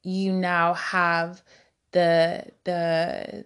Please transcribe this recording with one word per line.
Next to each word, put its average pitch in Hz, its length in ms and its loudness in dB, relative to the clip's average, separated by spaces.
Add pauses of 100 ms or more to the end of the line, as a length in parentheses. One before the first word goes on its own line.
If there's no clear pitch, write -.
you 190 300 -2
now 175 420 2
have 170 680 -2 (500)
the, 170 540 2 (180)
the, 170 800 -2